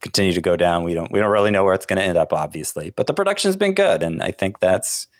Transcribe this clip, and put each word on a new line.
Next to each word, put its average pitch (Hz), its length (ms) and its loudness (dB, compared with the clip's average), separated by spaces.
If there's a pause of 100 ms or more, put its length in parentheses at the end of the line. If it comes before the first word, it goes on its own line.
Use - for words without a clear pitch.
continue 95 320 0
to 85 80 -2
go 87 140 2
down. 85 280 2
We 85 100 -4
don't, 82 180 -6
we 98 80 0
don't 104 120 2
really 104 200 2
know 98 120 2
where 95 100 4
it's - 140 -2
gonna 95 140 0
end 90 160 0
up, 80 140 2
obviously. 78 600 -6
But - 160 -2
the 143 80 0
production's 196 400 0
been 196 180 0
good, 190 300 2
and 82 180 -2
I - 80 -4
think 98 300 -4
that's, - 480 0 (120)